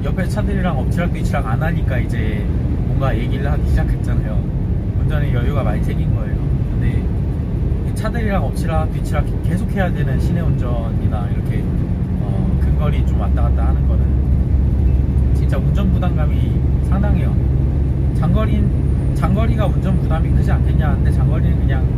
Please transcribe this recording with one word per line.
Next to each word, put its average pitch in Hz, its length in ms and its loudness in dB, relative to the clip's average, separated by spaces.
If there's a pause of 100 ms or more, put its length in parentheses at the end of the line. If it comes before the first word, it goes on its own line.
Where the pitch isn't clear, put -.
옆에 185 240 -2
차들이랑 190 500 -2
엎치락뒤치락 160 680 -2
안 - 160 0
하니까 160 360 0
이제 - 460 -2 (440)
뭔가 131 280 0
얘기를 - 340 -2
하기 - 200 0
시작했잖아요. - 760 0 (560)
운전에 139 320 0
여유가 - 300 0
많이 - 200 -2
생긴 - 320 0
거예요. - 200 -2 (380)
근데 - 300 0 (880)
이 - 40 -4
차들이랑 202 500 -2
엎치락뒤치락 160 800 -2 (200)
계속 175 280 0
해야 190 200 0
되는 - 280 0
시내 - 200 0
운전이나 - 920 0
이렇게, - 300 -2 (580)
어, - 400 -2
근거리 - 460 0
좀 - 140 0
왔다 - 220 2
갔다 - 260 2
하는 - 200 2
거는 - 160 2 (1300)
진짜 - 240 2
운전 - 340 2
부담감이 - 600 2 (360)
상당해요. - 460 2 (840)
장거리는, - 960 0
장거리가 214 520 2
운전 190 340 0
부담이 - 300 0
크지 - 220 2
않겠냐 - 380 2
하는데 - 220 2
장거리는 - 480 2
그냥 - 240 0 (140)